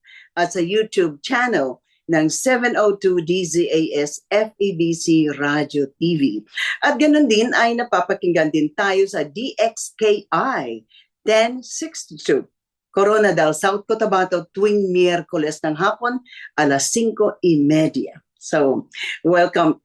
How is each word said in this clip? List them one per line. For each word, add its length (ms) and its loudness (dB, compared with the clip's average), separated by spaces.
at 200 -2
sa 80 -4
YouTube 600 0
channel 600 -2
ng 200 2
seven 440 0
oh 240 2
two 240 0
D 240 -2
Z 240 0
A 120 2
S 300 -6
F 280 0
E 160 -2
B 200 -2
C 380 2
Radio 540 -2
T 220 0
V. 60 0
At 160 0
ganun 320 4
din 240 2
ay 240 0
napapakinggan 720 0
din 240 0
tayo 320 0
sa 180 -4
D 340 -8
X 380 -2
K 340 0
I 520 -4
ten 400 0
sixty-two, 880 -6
Corona 400 2
del 240 2
South 320 -2
Cotabato, 640 0
tuwing 400 0
Miyerkules 720 0
ng 160 -4
hapon, 400 -2
alas 320 0
singko 480 0
y 240 2
media. 560 0
So, 560 -2
welcome. 640 2